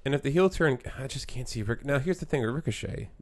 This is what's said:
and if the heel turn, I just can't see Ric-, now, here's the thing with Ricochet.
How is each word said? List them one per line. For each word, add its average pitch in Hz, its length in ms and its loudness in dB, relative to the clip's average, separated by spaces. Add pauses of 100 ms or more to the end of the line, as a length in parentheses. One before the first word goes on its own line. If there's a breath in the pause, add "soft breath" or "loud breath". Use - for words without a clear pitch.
and 135 120 0
if 135 80 0
the 139 80 0
heel 185 180 6
turn, 151 300 2 (180)
I 131 80 -6
just 135 220 -6
can't 123 200 -6
see 113 140 -4
Ric-, 113 240 -2
now, 143 140 2
here's 175 180 0
the - 80 -8
thing 139 180 0
with 110 120 2
Ricochet. - 540 -4 (120)